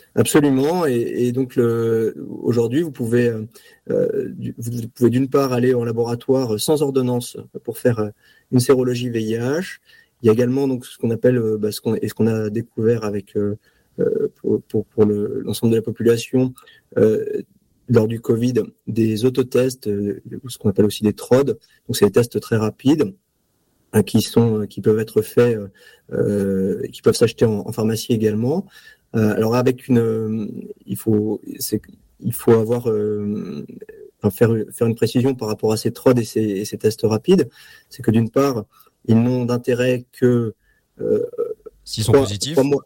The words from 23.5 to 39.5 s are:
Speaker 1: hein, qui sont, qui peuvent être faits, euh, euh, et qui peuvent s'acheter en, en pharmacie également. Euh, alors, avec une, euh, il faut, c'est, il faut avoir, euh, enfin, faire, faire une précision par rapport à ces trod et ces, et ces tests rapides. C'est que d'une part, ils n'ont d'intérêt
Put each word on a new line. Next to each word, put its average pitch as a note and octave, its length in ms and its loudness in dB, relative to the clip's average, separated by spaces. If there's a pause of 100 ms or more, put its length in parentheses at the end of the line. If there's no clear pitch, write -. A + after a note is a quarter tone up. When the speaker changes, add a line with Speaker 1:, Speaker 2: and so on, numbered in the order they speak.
Speaker 1:
hein, G#2 100 4
qui G#2+ 180 0
sont, A2 460 0
qui - 140 -14
peuvent G#2+ 180 2
être A2 220 0
faits, A#2+ 360 2
euh, G2+ 100 -10 (440)
euh, G2 720 0
et - 60 -8
qui - 120 -18
peuvent A2+ 140 2
s'acheter A#2+ 300 0
en, G#2+ 140 0
en G#2 120 -10
pharmacie A2 420 -2
également. A2+ 520 0 (500)
Euh, G#2+ 200 2
alors, A2 200 0
avec B2+ 320 0
une, B2 120 4
euh, A2 480 -2 (380)
il G2+ 120 -8
faut, G#2+ 440 0 (180)
c'est, - 220 -6 (380)
il A#2 140 -6
faut - 180 2
avoir, A#2 380 2
euh, G#2 760 -4 (560)
enfin, G2+ 100 2
faire, - 200 2 (220)
faire A#2 140 0
une A2+ 80 0
précision B2 380 2
par A#2+ 140 -6
rapport G#2+ 240 0
à A2 60 2
ces - 140 -2
trod B2+ 280 4
et A2+ 60 -2
ces, A2 160 -4
et G#2 240 -2
ces G#2 120 -10
tests - 260 -2
rapides. B2 440 2 (420)
C'est - 140 -16
que - 80 2
d'une A2+ 180 2
part, C3+ 360 0 (400)
ils A2+ 100 4
n'ont B2 300 2
d'intérêt B2 640 0